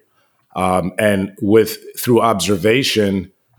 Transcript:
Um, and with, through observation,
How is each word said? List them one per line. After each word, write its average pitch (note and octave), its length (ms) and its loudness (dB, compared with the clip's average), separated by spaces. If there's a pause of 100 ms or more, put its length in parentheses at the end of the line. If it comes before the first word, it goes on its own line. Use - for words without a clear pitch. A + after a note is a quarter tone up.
(560)
Um, F#2 420 -2
and G2+ 440 0
with, G#2+ 360 2 (220)
through A#2 220 2
observation, G2+ 1120 0 (280)